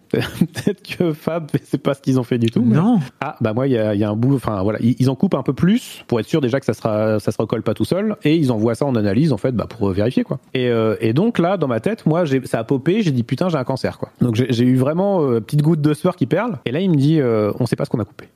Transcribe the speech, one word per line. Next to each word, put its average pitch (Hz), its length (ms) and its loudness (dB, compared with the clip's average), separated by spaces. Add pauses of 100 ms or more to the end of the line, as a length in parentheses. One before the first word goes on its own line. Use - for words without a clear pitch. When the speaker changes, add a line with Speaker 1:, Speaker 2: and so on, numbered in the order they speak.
Speaker 1:
<laughs> - 80 -20
Peut-être - 680 -2
que 170 320 -2
Fab, 160 340 -6 (160)
c'est - 180 -6
pas 143 120 0
ce - 80 -8
qu'ils 131 180 2
ont 123 40 -2
fait 123 140 -2
du 117 120 2
tout, - 120 -2
mais 120 140 2
Speaker 2:
Non. 202 240 4 (220)
Speaker 1:
ah, 139 180 -8
bah, 139 140 0
moi, 127 140 0
il 135 40 2
y 117 60 2
a, 107 180 2
il 101 60 0
y - 20 2
a 104 60 0
un 107 80 -2
bout, 131 180 2
enfin, 107 280 -2
voilà, 107 180 -2
ils, 117 180 2
ils 131 100 2
en 131 60 -2
coupent 185 200 0
un 135 80 -2
peu 143 100 -2
plus - 540 0
pour 117 120 0
être 107 80 -4
sûr 160 140 0
déjà 127 180 0
que - 60 -10
ça 113 80 0
sera, 110 480 0
ça 110 100 -2
se - 60 -6
recolle 113 260 -2
pas 110 100 -2
tout 110 120 -2
seul 208 400 -2
et 151 100 4
ils 139 160 2
envoient 113 240 0
ça 147 100 -2
en 127 120 0
analyse, 110 340 2
en 107 60 0
fait, 131 160 -2
bah, 104 120 -2
pour - 260 -4
vérifier, 110 340 0
quoi. - 140 -6 (140)
Et, 127 140 0
euh, 113 320 0
et 113 140 0
donc 208 260 0
là, 175 160 2
dans 151 140 -2
ma 113 100 0
tête, - 260 -2
moi, 165 200 2
j'ai, 135 200 0
ça 120 140 -4
a 117 60 -4
popé, 165 360 0
j'ai 170 100 0
dit, 123 120 0
putain, 151 240 -2
j'ai 160 100 -2
un 127 60 -2
cancer, 127 340 -4
quoi. - 120 -10 (100)
Donc 120 160 0
j'ai, 127 160 0
j'ai 117 140 2
eu 127 100 4
vraiment, 170 480 0
euh, 120 160 2
petite 147 220 -2
goutte 160 180 2
de 147 140 2
sueur 180 240 -2
qui 123 80 0
perle. 185 400 -2
Et 117 80 -4
là, 160 80 -2
il 196 80 0
me 156 80 4
dit, 147 240 4
euh, 107 400 2
on 120 40 0
sait - 120 -2
pas 147 80 -4
ce - 40 -12
qu'on 117 120 -2
a 101 40 -4
coupé. - 200 -20 (100)